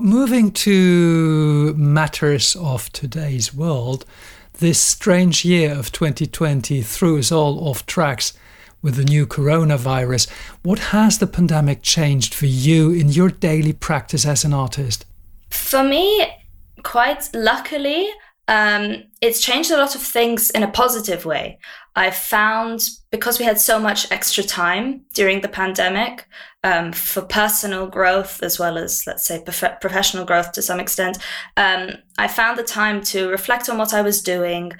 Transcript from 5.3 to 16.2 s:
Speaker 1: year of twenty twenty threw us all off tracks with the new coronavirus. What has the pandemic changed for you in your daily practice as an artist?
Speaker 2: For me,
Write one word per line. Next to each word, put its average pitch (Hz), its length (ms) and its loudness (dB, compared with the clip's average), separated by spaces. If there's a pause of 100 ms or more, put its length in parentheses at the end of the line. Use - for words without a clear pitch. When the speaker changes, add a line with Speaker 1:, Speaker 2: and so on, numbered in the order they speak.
Speaker 1:
year 170 260 4
of 139 220 -6
twenty 156 320 -2
twenty 143 560 -2
threw 160 360 0
us 135 140 0
all 151 380 2
off - 160 -6
tracks - 480 -2 (480)
with 139 140 0
the 135 100 2
new 147 200 4
coronavirus. 135 1040 0 (340)
What 175 160 0
has 214 400 4
the 190 80 2
pandemic 151 540 2
changed 143 520 0
for - 120 -2
you 156 460 4
in 160 180 4
your 180 200 4
daily 156 440 0
practice - 520 -2
as 147 180 0
an 147 100 2
artist? 135 520 -4 (440)
Speaker 2:
For - 340 0
me, 349 440 2 (560)